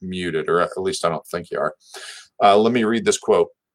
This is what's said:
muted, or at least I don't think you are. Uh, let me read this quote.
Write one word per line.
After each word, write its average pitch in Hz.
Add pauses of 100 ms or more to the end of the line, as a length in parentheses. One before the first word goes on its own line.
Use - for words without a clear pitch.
muted, 90
or 85
at -
least 95
I -
don't 80
think 82
you 76
are. 73 (680)
Uh, 101
let 113
me 120
read 110
this 104
quote. 90 (260)